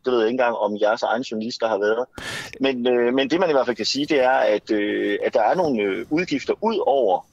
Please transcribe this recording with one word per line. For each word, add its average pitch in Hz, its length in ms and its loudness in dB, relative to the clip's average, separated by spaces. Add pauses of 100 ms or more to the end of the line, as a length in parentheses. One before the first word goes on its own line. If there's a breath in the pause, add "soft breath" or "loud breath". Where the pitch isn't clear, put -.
det 131 80 0
ved 123 60 4
jeg 110 100 4
ikke 117 40 0 (100)
engang, 120 140 0
om 104 240 -2
jeres 107 220 2
egen 113 200 0
journalister 113 460 -4
har 107 100 0
været. 110 260 0 (560 loud breath)
Men, 127 260 0
øh, 123 280 2
men 135 160 0
det, 170 100 2
man 180 100 2
i - 20 2
hvert 139 140 2
fald 170 100 -2
kan 104 100 -6
sige, 143 200 -4
det 147 140 2
er, 127 100 4
at, 110 400 2
øh, 104 540 0
at 110 100 0
der 120 80 2
er 117 120 2
nogle, 151 280 0
øh, 95 280 -2
udgifter 151 520 -2
ud 220 240 0
over, 123 460 2